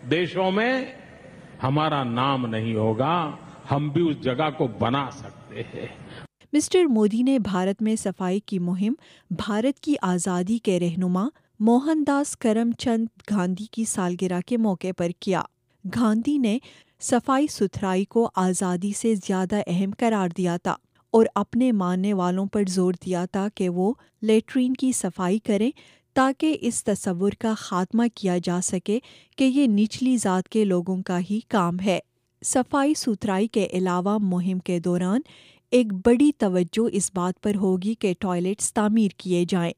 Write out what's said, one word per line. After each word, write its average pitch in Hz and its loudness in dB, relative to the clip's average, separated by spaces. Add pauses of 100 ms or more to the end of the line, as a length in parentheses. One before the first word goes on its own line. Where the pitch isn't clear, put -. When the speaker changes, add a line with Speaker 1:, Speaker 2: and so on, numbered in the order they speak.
(120)
Speaker 1:
دیشوں 180 0
میں 254 0 (760)
ہمارا 143 0
نام 127 0
نہیں 113 -2
ہوگا، 135 0 (400)
ہم 143 0
بھی 160 2
اس 139 -4
جگہ 131 0
کو 143 0
بنا 117 -2
سکتے - -16 (120)
ہیں۔ - -10 (680)
Speaker 2:
مسٹر 339 4
مودی 220 2
نے 269 4
بھارت 190 0
میں 220 0
صفائی 190 -4
کی 196 -6
مہم 185 0 (380)
بھارت 220 -2
کی 294 -2
آزادی 180 0
کے 185 0
رہنما 180 0 (300)
موہن 277 4
داس 285 0
کرم 233 0
چند 226 0 (260)
گاندھی 185 -2
کی 226 -6
سالگرہ 180 -2
کے 240 -2
موقع 190 0
پر 170 -2 (100)
کیا۔ 180 -2 (440)
گاندھی 226 0
نے 233 2 (420)
صفائی 269 0
ستھرائی 190 -2
کو 233 0
آزادی 185 0
سے 226 0
زیادہ 190 -2
اہم 196 0
قرار 208 0
دیا 175 0
تھا۔ 185 -2 (360)
اور 226 6 (100)
اپنے 233 0
ماننے 190 0
والوں 185 0
پر 202 -2
زور 180 2 (120)
دیا 180 -2
تھا 196 -2
کہ 185 -2
وہ 185 0 (280)
لیٹرین 226 2
کی 254 0
صفائی 185 -2
کریں 220 0 (420)
تاکہ 269 2
اس - -2
تصور 196 0
کا 220 -4
خاتمہ 190 -2 (120)
کیا 180 -2
جا 180 -2
سکے 202 -2 (380)
کہ 269 2
یہ 262 4
نچلی 220 2
ذات 185 0
کے 214 2
لوگوں 185 0
کا 180 -2 (100)
ہی 208 -2
کام 180 0
ہے۔ 190 0 (460)
صفائی 277 2
ستھرائی 208 0
کے 202 0
علاوہ 180 0
مہم 185 0
کے 175 -2
دوران 180 0 (500)
ایک 240 4
بڑی 240 4
توجہ 185 2
اس - -2
بات 180 -2
پر 208 0
ہوگی 190 0
کہ 196 0
ٹوائلٹس 185 -2
تعمیر 214 4
کیے 175 0
جائیں۔ 170 0